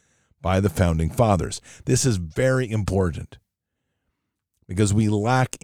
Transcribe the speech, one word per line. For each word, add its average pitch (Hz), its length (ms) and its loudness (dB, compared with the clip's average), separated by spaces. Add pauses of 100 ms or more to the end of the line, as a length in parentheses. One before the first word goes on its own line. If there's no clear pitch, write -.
(420)
by 92 160 2
the 101 100 2
founding 82 400 0
fathers. 95 520 0 (240)
This 127 200 0
is 120 120 0
very 127 520 -2
important 95 720 -2 (1300)
because 98 260 0
we 107 160 2
lack 117 560 0